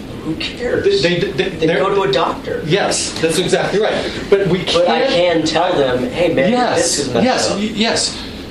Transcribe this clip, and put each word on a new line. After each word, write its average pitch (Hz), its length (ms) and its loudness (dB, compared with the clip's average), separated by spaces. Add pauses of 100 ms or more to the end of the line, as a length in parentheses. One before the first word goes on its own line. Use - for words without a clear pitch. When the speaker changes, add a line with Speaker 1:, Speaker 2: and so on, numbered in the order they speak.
(260)
Speaker 1:
Who 156 100 -4
cares? - 640 -2
Speaker 2:
They, 170 200 2
they, - 100 -2
they, 185 180 -2
Speaker 1:
They 160 160 -4
Speaker 2:
they're 175 140 2
Speaker 1:
go 196 160 0
to 196 140 2
a - 20 2
doctor. - 540 -2
Speaker 2:
Yes, - 560 -2
that's 165 160 2
exactly 180 420 0
right. - 500 -2
But 196 200 4
we 180 160 0
Speaker 1:
But - 240 2
I 247 180 2
Speaker 2:
can't 170 380 2
Speaker 1:
can - 20 0
tell 175 300 2
them, 123 340 0
"Hey, 165 220 0
man, 135 160 2
your 247 100 2
Speaker 2:
Yes, 175 380 0
Speaker 1:
disc - 20 -2
is 269 140 -4
messed 226 100 2
Speaker 2:
yes, 247 280 2
Speaker 1:
up." 180 60 -2
Speaker 2:
y-, 214 160 -2
yes. - 560 -2 (220)